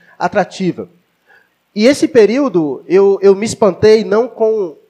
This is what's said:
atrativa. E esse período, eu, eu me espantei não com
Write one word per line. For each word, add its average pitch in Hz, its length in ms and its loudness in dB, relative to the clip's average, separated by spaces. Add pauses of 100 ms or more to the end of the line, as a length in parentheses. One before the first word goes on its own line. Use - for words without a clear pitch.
(180)
atrativa. 175 720 -6 (840)
E 208 140 0
esse 285 220 2
período, 196 800 0
eu, 196 340 2
eu 196 140 4
me 214 100 -6
espantei 214 560 0
não 208 240 -2
com 220 500 -4 (140)